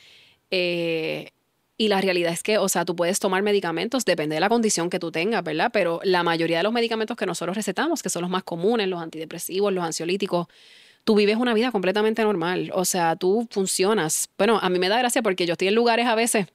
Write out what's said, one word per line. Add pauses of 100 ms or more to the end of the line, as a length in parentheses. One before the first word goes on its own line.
(500)
eh, (480)
y
la
realidad
es
que,
o
sea,
tú
puedes
tomar
medicamentos,
depende
de
la
condición
que
tú
tengas,
¿verdad?
Pero
la
mayoría
de
los
medicamentos
que
nosotros
recetamos,
que
son
los
más
comunes,
los
antidepresivos,
los
ansiolíticos, (600)
tú
vives
una
vida
completamente
normal,
o
sea,
tú
funcionas.
Bueno,
a
mí
me
da
gracia
porque
yo
estoy
en
lugares
a
veces